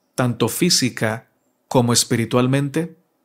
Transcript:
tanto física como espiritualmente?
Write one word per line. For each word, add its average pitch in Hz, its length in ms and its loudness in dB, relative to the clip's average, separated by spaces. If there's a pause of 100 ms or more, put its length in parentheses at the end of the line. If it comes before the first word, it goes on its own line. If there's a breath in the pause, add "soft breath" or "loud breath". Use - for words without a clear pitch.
(160)
tanto 120 320 0
física 117 840 -2 (380)
como 120 260 2
espiritualmente? 131 1040 0 (280)